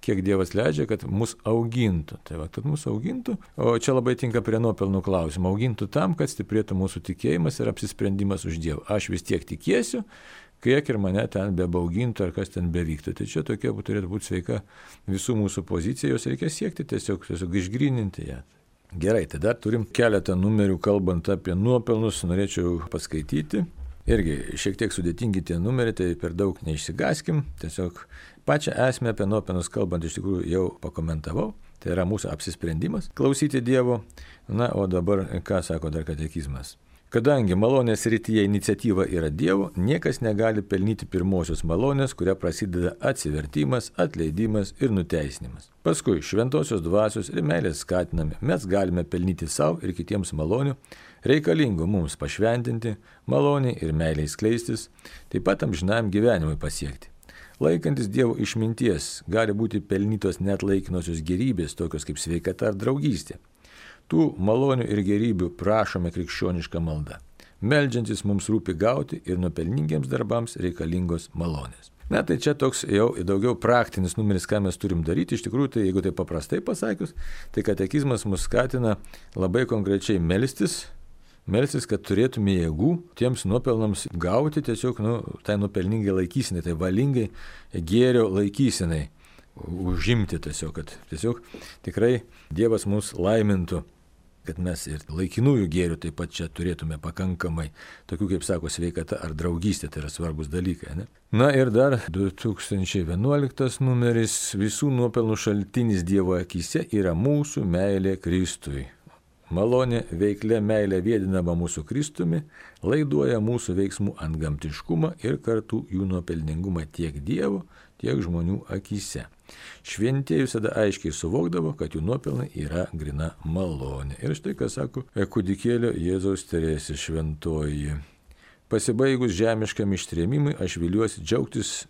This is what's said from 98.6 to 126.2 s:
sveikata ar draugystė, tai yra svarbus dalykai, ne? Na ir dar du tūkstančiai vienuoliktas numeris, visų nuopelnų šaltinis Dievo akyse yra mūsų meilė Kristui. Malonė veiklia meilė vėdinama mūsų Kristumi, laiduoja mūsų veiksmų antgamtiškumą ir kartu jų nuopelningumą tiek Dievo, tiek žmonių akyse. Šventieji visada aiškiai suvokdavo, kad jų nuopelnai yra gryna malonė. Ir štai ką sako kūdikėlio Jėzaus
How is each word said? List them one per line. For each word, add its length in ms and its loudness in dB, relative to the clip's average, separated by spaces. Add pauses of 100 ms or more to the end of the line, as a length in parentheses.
sveikata 480 -4
ar 160 -6
draugystė, 560 -2
tai 80 -8
yra 100 -8
svarbus 400 -6
dalykai, 460 -4
ne? 80 -6 (220)
Na 260 6
ir 180 6
dar 360 6
du 260 0
tūkstančiai 720 -2
vienuoliktas 720 0
numeris, 600 2 (160)
visų 360 0
nuopelnų 460 2
šaltinis 720 2
Dievo 320 4
akyse 480 -4
yra 240 2
mūsų 560 2
meilė 480 2
Kristui. 680 -2 (640)
Malonė 600 2
veiklia 540 2
meilė 400 2
vėdinama 520 2
mūsų 300 -2
Kristumi, 560 -2 (380)
laiduoja 640 2
mūsų 340 0
veiksmų 400 0
antgamtiškumą 1000 -2
ir 200 -2
kartu 480 -2
jų 200 -2
nuopelningumą 800 -2
tiek 340 -6
Dievo, 440 -2 (320)
tiek 260 -2
žmonių 460 -2
akyse. 580 -8 (540)
Šventieji 640 0
visada 260 0
aiškiai 380 0
suvokdavo, 640 0
kad 220 -6
jų 40 -2
nuopelnai 520 -2
yra 320 -4 (100)
gryna 460 -4
malonė. 800 -4
Ir 160 -2
štai 160 -6
ką 160 -2
sako 400 -6
kūdikėlio 800 0
Jėzaus 540 0